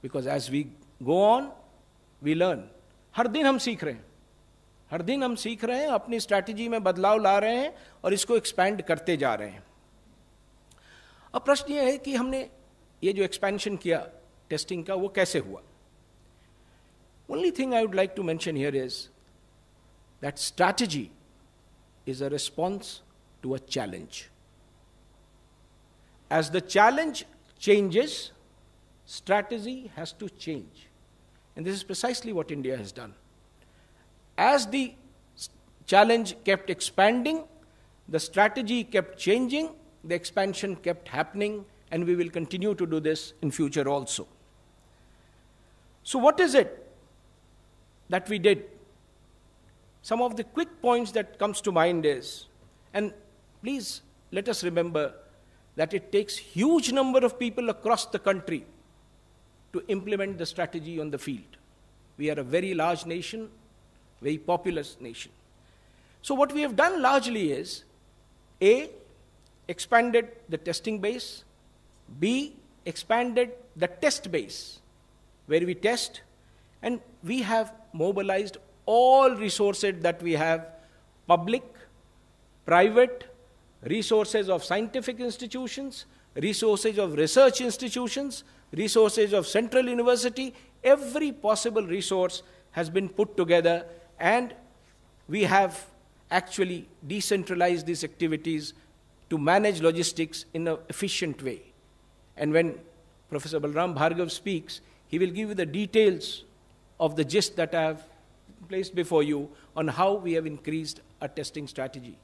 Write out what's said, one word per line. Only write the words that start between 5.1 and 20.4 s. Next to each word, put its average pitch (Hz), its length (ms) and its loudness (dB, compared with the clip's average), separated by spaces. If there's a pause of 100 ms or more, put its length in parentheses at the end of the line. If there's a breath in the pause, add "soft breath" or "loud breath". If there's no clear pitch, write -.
हम 247 120 -2
सीख 220 280 -8
रहे 247 160 -2
हैं, 302 80 -2
अपनी 233 320 -2
स्ट्रेटजी 208 500 -2
में 226 140 -2
बदलाव 185 360 4
ला 202 200 4
रहे 220 160 2
हैं 277 180 -2 (300 loud breath)
और 185 100 2
इसको 226 240 2
एक्सपैंड 196 440 0
करते 165 360 0
जा 135 180 2
रहे 104 140 -6
हैं। 95 140 -18 (1700 soft breath)
अब 254 100 -2
प्रश्न 277 280 2
यह 285 100 0
है 269 140 2
कि 269 180 -6
हमने 262 340 -2 (540)
ये 190 100 2
जो 196 100 0
एक्सपेंशन 196 540 -2
किया 165 300 -2 (420)
टेस्टिंग 160 360 -6
का, 190 100 -4
वो 190 120 -2
कैसे 190 320 0
हुआ? 98 220 -10 (1700 soft breath)
Only 339 200 0
thing 262 220 -2
I 226 120 4
would 190 100 -4
like 190 200 0
to 202 80 -6
mention 165 320 -4
here 139 200 -2
is 131 340 -6 (1120)
that 139 160 -6
strategy 180 760 -2 (920)